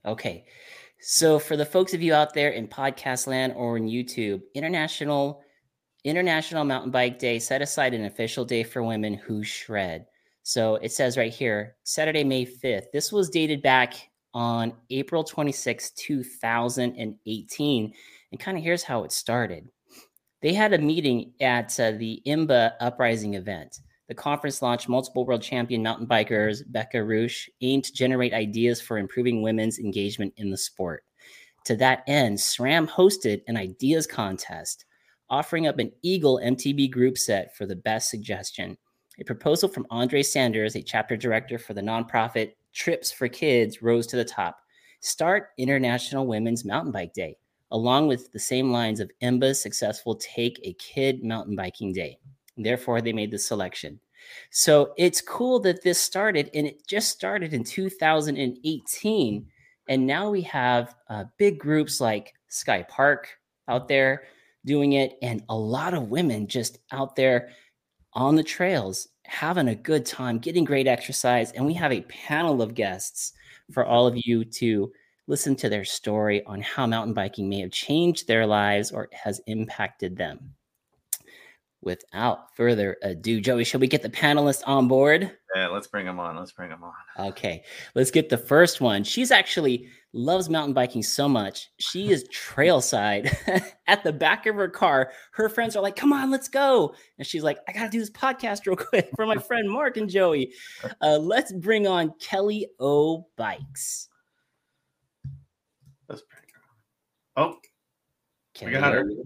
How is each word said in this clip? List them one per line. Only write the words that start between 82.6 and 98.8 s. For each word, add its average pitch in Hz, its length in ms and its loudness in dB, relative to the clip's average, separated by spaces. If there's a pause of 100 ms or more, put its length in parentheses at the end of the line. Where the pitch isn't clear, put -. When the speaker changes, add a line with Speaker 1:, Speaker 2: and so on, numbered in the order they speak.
Speaker 1:
ado, 101 360 -2
Joey, 120 240 2
shall 131 160 -2
we 131 80 6
get 143 140 2
the - 80 -6
panelists 143 560 2
on 135 220 6
board? 147 440 6 (240)
Speaker 2:
Yeah, 92 120 0
let's 98 180 -6
bring 98 220 -6
'em 90 120 -8
on. 85 160 -8
Let's 87 160 -14
bring 90 200 -14
'em 85 120 -16
on. - 440 -12
Speaker 1:
Okay, 90 360 -8 (300)
let's 131 160 2
get 156 200 2
the 120 80 2
first 170 440 6
one. 104 220 2
She's 247 260 -2
actually 156 580 2 (240)
loves 160 380 0
mountain 151 240 -2
biking 123 300 0
so 143 260 0
much. 104 400 0 (100)
She 202 300 -4
is 147 200 2
trailside 123 1000 2 (460)
<laughs> - 100 -6
at 202 160 4
the 160 80 2
back 160 360 2
of 214 80 0
her 196 120 0
car. 156 440 2 (200)
Her 220 180 0
friends 226 260 -2
are 196 80 0
like, 196 120 -2
"Come 285 160 4
on, 269 200 0
let's 262 180 -4
go." 262 460 4 (240)
And 139 80 -10
she's 156 160 -6
like, 147 240 0
"I - 60 -12
gotta 214 180 -6
do 226 80 -2
this 214 100 -6
podcast 247 560 -4
real 190 100 2
quick - 400 0